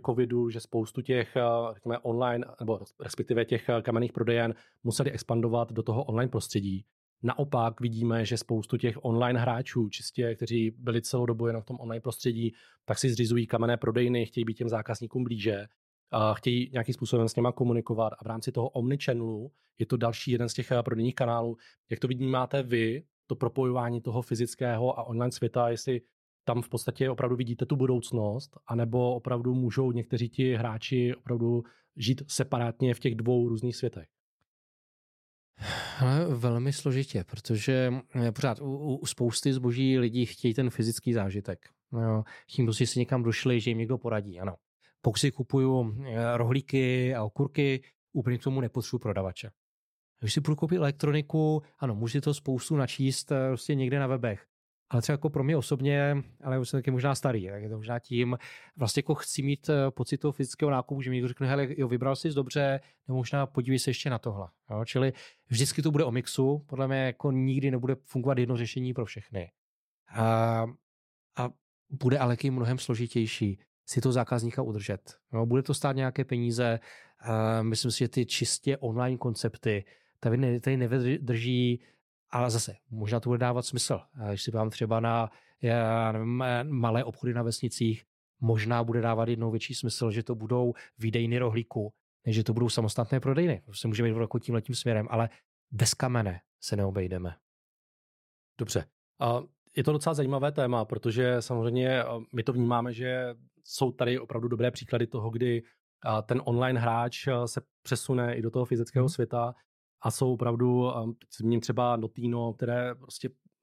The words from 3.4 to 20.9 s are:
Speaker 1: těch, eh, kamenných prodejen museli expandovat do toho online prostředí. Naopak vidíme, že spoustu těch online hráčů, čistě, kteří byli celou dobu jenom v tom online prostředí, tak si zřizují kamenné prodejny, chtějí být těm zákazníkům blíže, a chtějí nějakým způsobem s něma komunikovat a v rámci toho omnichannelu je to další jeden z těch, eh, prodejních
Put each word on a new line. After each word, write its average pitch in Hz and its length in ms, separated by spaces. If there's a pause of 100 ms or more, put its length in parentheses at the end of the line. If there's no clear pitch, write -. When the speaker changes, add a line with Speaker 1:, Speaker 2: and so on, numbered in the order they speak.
Speaker 1:
těch, - 240
eh, 117 120
kamenných 117 320
prodejen 117 420 (280)
museli 127 280
expandovat 117 600
do 110 120
toho 117 200
online 120 260
prostředí. 98 560 (380)
Naopak 120 580
vidíme, 113 440
že 113 120
spoustu 113 400
těch 117 280
online 120 340
hráčů, 120 500
čistě, 117 460
kteří 113 360
byli 120 300
celou 123 240
dobu 117 220
jenom 113 140
v - 40
tom 123 140
online 117 220
prostředí, 117 520 (320)
tak - 140
si 135 100
zřizují 117 380
kamenné 117 300
prodejny, 120 480
chtějí 117 200
být 110 120
těm 117 120
zákazníkům 117 540
blíže, 107 440 (440)
a 110 220
chtějí 123 380
nějakým 123 220
způsobem 113 360
s - 60
něma 120 160
komunikovat 117 600
a - 100
v 110 40
rámci 113 240
toho 117 180
omnichannelu 120 840 (280)
je 113 60
to 127 120
další 117 340
jeden 120 180
z - 40
těch, - 180
eh, 120 120
prodejních 117 320